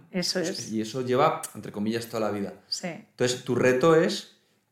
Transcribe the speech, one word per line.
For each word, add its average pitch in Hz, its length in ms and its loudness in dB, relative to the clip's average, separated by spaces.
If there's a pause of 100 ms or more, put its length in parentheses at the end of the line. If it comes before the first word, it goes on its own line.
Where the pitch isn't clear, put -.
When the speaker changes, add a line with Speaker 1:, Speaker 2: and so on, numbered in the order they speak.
(120)
Speaker 1:
Eso 185 280 -2
es. 165 320 -6
Speaker 2:
Y 107 100 -2
eso 120 200 -6
lleva, 127 400 2 (140)
entre 98 160 -12
comillas, 110 360 -4
toda 117 120 -4
la 107 120 -2
vida. 101 220 -4 (140)
Speaker 1:
Sí. - 200 -6
Speaker 2:
Entonces, 123 560 -4
tu 123 120 -2
reto 127 400 6
es 185 400 0 (360)